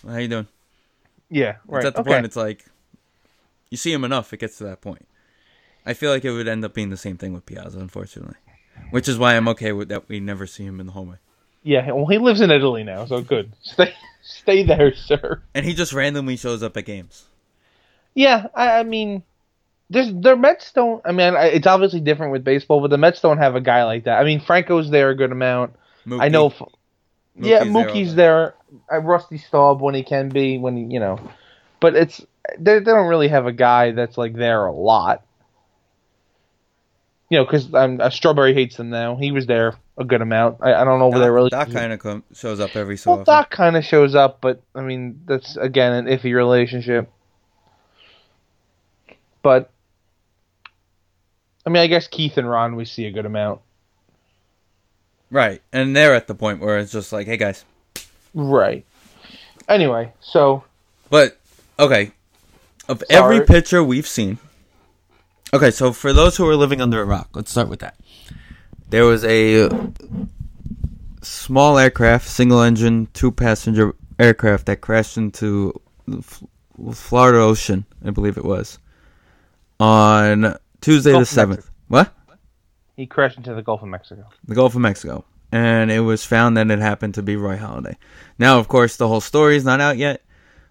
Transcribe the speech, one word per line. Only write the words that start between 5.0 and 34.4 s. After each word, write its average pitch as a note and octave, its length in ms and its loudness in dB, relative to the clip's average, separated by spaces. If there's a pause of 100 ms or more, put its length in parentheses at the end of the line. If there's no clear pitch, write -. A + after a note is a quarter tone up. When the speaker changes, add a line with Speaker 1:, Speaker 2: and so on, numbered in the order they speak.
Speaker 1:
I A#2+ 80 -8
feel D3 180 -4
like C3+ 120 -4
it C3 80 -6
would A#2 160 -8
end A2 160 -6
up G#2 100 -12
being G#2 180 -8
the F#2+ 60 -12
same F#2 200 -14
thing F#2 160 -14
with F2+ 120 -18
Piazza, F#2 340 -20
unfortunately. F#2+ 560 -18 (560)
Which B2+ 180 -4
is B2 80 -4
why A#2+ 180 2
I'm A2+ 140 0
okay A2 240 -6
with G2+ 160 -10
that G2+ 180 -12
we G#2+ 120 -12
never G2 280 -12
see - 160 -18
him F#2+ 160 -14
in F#2 60 -16
the F#2 80 -18
hallway. F2+ 240 -18 (440)
Speaker 2:
Yeah, C#3 300 -2
well, C#3 140 -4
he G3+ 140 0
lives A#3 200 2
in G3 120 4
Italy C3 320 0
now, G2+ 220 -12
so B2 160 -8
good. A2+ 360 -6
<laughs> - 40 -20
Stay, - 320 -2 (280)
stay - 420 -2
there, D3 320 2
sir. - 460 -6 (120)
Speaker 1:
And C#3 120 -6
he F3 80 -6
just E3+ 180 -6
randomly C3+ 460 -6
shows A#2 260 -8
up A2 140 -10
at G2+ 80 -12
games. G2 400 -18 (880)
Speaker 2:
Yeah, B3+ 420 2
I, A#3 240 0
I A#3 40 0
mean, G#3+ 400 -8 (640)
there's, A#3 240 -2
the F#3 240 4
Mets C#4+ 340 0
don't, A#3 320 -2
I F3 80 -4
mean, F3+ 240 2
I, D#3 120 2
it's D#3 200 2
obviously F#3+ 320 2
different D3+ 320 -4
with C3+ 140 -6
baseball, C#3 340 0
but C#3 100 -2
the C#3+ 80 0
Mets E3 220 2
don't D#3 200 2
have C3+ 160 0
a B2+ 60 -4
guy B2 220 2
like A2+ 220 -4
that. A#2 160 0
I - 20 4
mean, D3+ 160 -2
Franco's E3+ 500 -2
there C#3+ 200 2
a C3+ 60 -2
good C3+ 160 -2
amount. B2+ 440 -4 (320)
Speaker 1:
Mookie. B2 140 -6
Speaker 2:
I C#3+ 80 2
know. D3+ 180 4
F-, - 140 -8 (720)
yeah, G#3+ 280 2
Speaker 1:
Mookie's - 20 -6
there - 0 -
all G#3+ 200 0
Speaker 2:
Mookie's G#3 260 -4
Speaker 1:
day. D#3+ 40 -8
Speaker 2:
there. E3 400 4 (360)
Uh, D#3 80 -2
Rusty E3+ 380 -4
Staub C#3+ 440 2
when C#3 140 -2
he C3+ 80 -6
can C#3 260 -4
be, C3+ 300 -2
when B2 180 -6
he, A#2 160 -10
you B2 60 -4
know. F#2+ 200 -4 (600)
But E3 140 4
it's, D3+ 300 -2 (320)
they, G#3 220 4
they G3 60 -6
don't G#3+ 220 2
really D#3+ 200 2
have C#3 200 0
a B2 40 -6
guy A#2+ 400 2
that's, A#2 260 -6
like, A#2 160 -6
there A2+ 320 -2